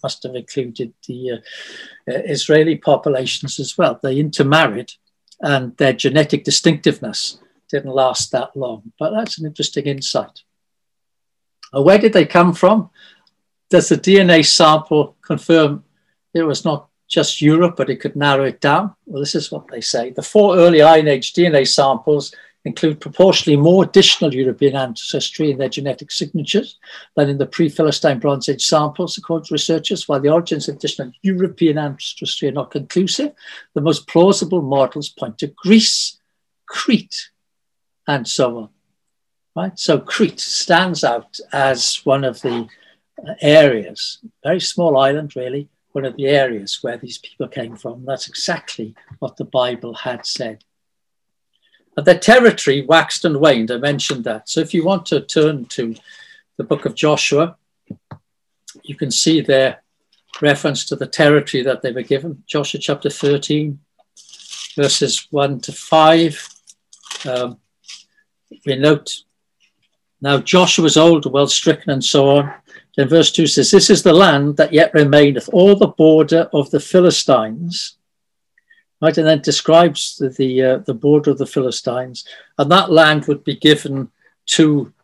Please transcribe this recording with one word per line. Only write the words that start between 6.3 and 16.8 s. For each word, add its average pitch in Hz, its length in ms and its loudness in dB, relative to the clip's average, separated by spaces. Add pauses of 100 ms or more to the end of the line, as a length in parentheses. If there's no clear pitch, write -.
distinctiveness - 920 -2 (320)
didn't 139 240 -6
last 131 380 -2
that 123 240 -6
long. 117 420 -12
But 156 120 -4
that's 214 280 -6
an 160 80 -10
interesting 143 400 -8
insight. - 560 -8 (1300)
Uh, 139 80 0
where 190 160 6
did 214 140 2
they 175 140 4
come 175 260 2
from? 190 380 0 (800)
Does 175 180 4
the 160 80 2
D 190 240 4
N 185 100 4
A 165 120 6
sample 156 800 2
confirm 156 600 0 (500)
it 165 80 -2
was 151 220 -4
not 147 240 -4 (200)